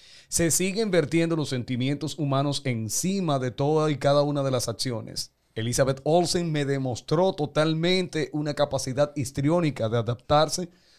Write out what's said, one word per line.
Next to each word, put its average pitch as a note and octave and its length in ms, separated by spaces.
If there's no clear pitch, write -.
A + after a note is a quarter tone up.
se E3 240
siguen G3 400
vertiendo E3 440
los D3 140
sentimientos C3 680
humanos C#3 460
encima C#3 760
de B2+ 100
toda D3+ 400
y D3 80
cada C#3+ 240
una C#3+ 220
de C3+ 80
las B2+ 180
acciones. A2 640
Elizabeth B2 480
Olsen E3+ 480
me D3 120
demostró C#3 720
totalmente D#3+ 1000
una D3+ 200
capacidad C#3+ 640
histriónica C#3+ 720
de A#2 80
adaptarse D3 720